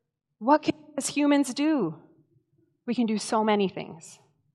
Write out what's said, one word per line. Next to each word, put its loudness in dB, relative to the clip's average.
What 2
can 0
we -20
as -6
humans 2
do? 0
We -4
can 0
do 0
so -2
many 2
things. -16